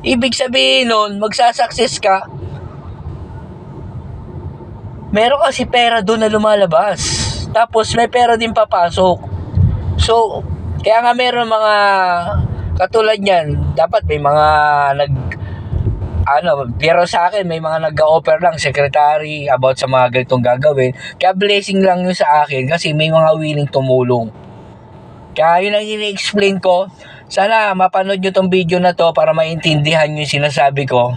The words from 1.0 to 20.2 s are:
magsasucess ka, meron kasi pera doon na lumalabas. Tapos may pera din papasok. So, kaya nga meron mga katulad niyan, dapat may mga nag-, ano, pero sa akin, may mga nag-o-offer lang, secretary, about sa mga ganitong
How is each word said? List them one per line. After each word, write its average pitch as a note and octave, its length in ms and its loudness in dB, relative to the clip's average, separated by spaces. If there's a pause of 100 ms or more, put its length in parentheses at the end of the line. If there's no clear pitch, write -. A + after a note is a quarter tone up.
magsasucess A#3+ 800 0
ka, F#3+ 240 0 (2750)
meron A#3+ 320 2
kasi C4 240 -2
pera A#3 320 2
doon A3 240 0
na G#3+ 80 2
lumalabas. G3+ 680 2 (540)
Tapos A3 400 0
may A#3 160 2
pera A#3+ 240 2
din A3+ 160 -2
papasok. F#3 720 0 (800)
So, A3+ 400 0 (400)
kaya A3+ 240 2
nga A#3+ 80 4
meron A#3+ 320 0
mga A3 280 2 (1080)
katulad G#3+ 400 0
niyan, D3+ 560 0
dapat F3 320 0
may D3+ 80 -2
mga D3 280 2 (520)
nag-, C3+ 400 -4 (880)
ano, C#3+ 400 0 (160)
pero E3+ 240 4
sa F3 240 0
akin, G3 160 -2
may E3 160 -6
mga D#3+ 320 -2
nag-o-offer D#3 480 2
lang, E3 160 2
secretary, D3 880 0
about C3 320 2
sa - 80 -2
mga B2+ 240 2
ganitong B2+ 320 0